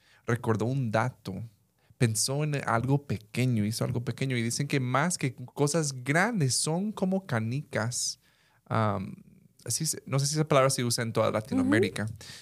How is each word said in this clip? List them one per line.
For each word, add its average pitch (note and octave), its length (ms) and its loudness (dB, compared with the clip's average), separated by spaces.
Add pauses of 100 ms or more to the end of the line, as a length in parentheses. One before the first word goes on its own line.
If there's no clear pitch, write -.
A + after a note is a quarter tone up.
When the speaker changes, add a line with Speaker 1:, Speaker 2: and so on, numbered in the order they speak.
(260)
Speaker 1:
Recordó A2+ 380 0
un B2+ 260 0
dato. A2 440 -2 (640)
Pensó C3 460 0
en D3 140 0 (120)
algo B2 380 2
pequeño, A#2 580 0
hizo A2+ 200 -2
algo B2 200 -2
pequeño". C3 320 -4
Y A#2 60 0
dicen A#2+ 240 -2
que C#3 140 0
más C3+ 360 2
que C3 200 -2
cosas C#3+ 640 -2
grandes, D#3+ 540 2
son F3+ 340 -2
como F#3+ 340 -2
canicas. A#2 920 -4 (480)
Am, G#2+ 500 -2 (500)
así A#2+ 180 -4
se, - 220 -6
no C3 120 0
sé C#3 80 2
si C#3+ 100 -2
esa D#3 120 0
palabra C3+ 220 6
se C3 140 -2
usa A#2+ 200 0
en A2+ 80 -4
toda A2 180 2
Latinoamérica, - 760 2
Speaker 2:
Ujú. A2+ 100 -6 (280)